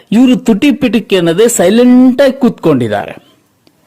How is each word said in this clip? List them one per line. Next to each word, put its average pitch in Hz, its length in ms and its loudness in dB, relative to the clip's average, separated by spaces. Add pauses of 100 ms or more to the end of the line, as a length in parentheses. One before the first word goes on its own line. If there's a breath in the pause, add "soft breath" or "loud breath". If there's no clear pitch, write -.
(120 loud breath)
ಇವರು 254 240 2
ತುಟಿ 226 340 -2
ಪಿಟಿಕೆ 226 460 -4
ಅನ್ನದೇ 175 320 0
ಸೈಲೆಂಟ್ 247 720 2
ಆಗಿ 269 100 0
ಕೂತ್ಕೊಂಡಿದ್ದಾರೆ. 123 840 -4 (720)